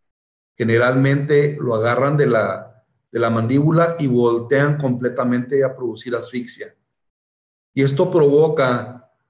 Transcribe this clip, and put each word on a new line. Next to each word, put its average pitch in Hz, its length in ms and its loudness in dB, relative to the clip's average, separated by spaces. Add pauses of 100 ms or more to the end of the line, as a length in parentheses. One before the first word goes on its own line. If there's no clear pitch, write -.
(560)
Generalmente 135 1000 2
lo 120 160 -4
agarran 123 420 0
de 143 100 2
la, 104 580 -2 (260)
de 120 80 -6
la 117 120 0
mandíbula 147 680 2
y 147 100 -2
voltean 120 680 2
completamente 123 880 -2
a 127 100 -2
producir 120 400 -8
asfixia. 117 600 -10 (1000)
Y 135 100 -2
esto 160 280 0
provoca 143 1000 2 (200)